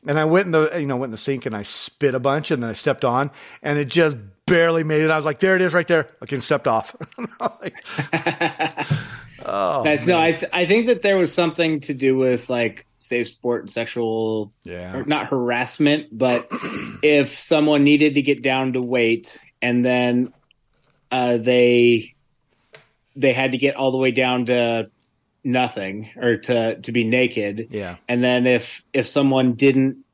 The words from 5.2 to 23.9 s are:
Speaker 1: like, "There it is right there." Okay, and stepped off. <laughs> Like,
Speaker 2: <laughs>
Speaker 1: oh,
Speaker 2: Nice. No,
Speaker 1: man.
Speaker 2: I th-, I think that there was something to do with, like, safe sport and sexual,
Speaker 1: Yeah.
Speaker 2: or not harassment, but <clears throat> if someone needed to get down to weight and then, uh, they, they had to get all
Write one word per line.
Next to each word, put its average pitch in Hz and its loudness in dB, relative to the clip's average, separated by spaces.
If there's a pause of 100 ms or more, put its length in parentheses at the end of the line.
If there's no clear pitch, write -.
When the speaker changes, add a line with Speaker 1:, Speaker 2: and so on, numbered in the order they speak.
Speaker 1:
like, 151 -4
"There 190 2
it 180 2
is 170 0
right 175 2
there." 160 2 (160)
Okay, 135 -6
and 120 -4
stepped - -2
off. 113 0
<laughs> - -12 (540)
Like, - -14 (280)
Speaker 2:
<laughs> - -4 (1300)
Speaker 1:
oh, 101 -2
Speaker 2:
Nice. 147 2
No, 175 4
Speaker 1:
man. 160 4
Speaker 2:
I 165 2
th-, 160 -6
I 180 0
think 220 2
that 240 0
there 196 2
was 180 0
something 165 0
to 143 -8
do 131 2
with, 127 0
like, 117 -4 (120)
safe 120 -6
sport 120 -4
and 98 -18
sexual, 113 -4 (120)
Speaker 1:
Yeah. 87 -10
Speaker 2:
or 135 -8
not 147 -2
harassment, 127 0 (100)
but 123 0
<clears throat> - -10
if 147 2
someone 151 2
needed 147 4
to 143 2
get 131 0
down 131 0
to 127 0
weight 120 0 (220)
and 123 2
then, 123 2 (800)
uh, 123 0
they, 120 4 (1000)
they 135 2
had 131 0
to 127 -4
get 135 0
all 131 0